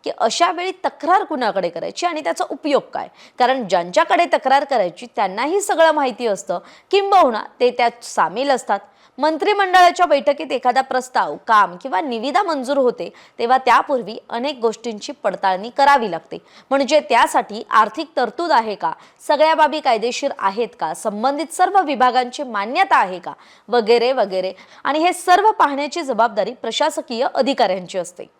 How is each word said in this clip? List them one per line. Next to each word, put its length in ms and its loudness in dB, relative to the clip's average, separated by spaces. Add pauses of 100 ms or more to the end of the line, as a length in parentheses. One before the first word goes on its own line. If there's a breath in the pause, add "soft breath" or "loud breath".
की 140 -6
अशा 340 0
वेळी 200 -6 (120)
तक्रार 400 0
कुणाकडे 440 -2
करायची 380 -6
आणि 140 -4
त्याचा 300 -4
उपयोग 320 -2 (120)
काय? 140 -8 (300 soft breath)
कारण 300 0
ज्यांच्याकडे 640 2
तक्रार 320 2
करायची 420 -2 (100)
त्यांनाही 440 -2
सगळं 320 2
माहिती 340 -2
असतं, 320 -4 (320 loud breath)
किंबहुना 520 4 (180)
ते 100 4
त्यात 340 -2
सामील 460 -2
असतात. 280 -2 (400 soft breath)
मंत्रिमंडळाच्या 880 4
बैठकीत 460 0
एखादा 280 0
प्रस्ताव, 560 -4 (100)
काम 300 4
किंवा 240 -4
निविदा 420 -2
मंजूर 340 -2
होते 360 0 (260 soft breath)
तेव्हा 200 2
त्यापूर्वी 600 0 (120)
अनेक 320 -6
गोष्टींची 500 -6
पडताळणी 640 -4
करावी 340 4
लागते. 280 -10 (320 soft breath)
म्हणजे 300 2
त्यासाठी 680 0
आर्थिक 460 2
तरतूद 360 -2
आहे 220 0
का, 180 -4 (340 soft breath)
सगळ्या 280 4
बाबी 260 2
कायदेशीर 580 -2
आहेत 300 -2 (120)
का, 140 -4
संबंधित 600 -4
सर्व 280 2
विभागांची 600 0
मान्यता 540 0
आहे 220 0
का, 140 -14 (360 soft breath)
वगैरे 440 2
वगैरे. 400 -2 (320 loud breath)
आणि 140 -2
हे 140 2
सर्व 380 2
पाहण्याची 520 -2
जबाबदारी 500 0
प्रशासकीय 840 -4
अधिकाऱ्यांची 640 -2
असते. 260 -10 (160)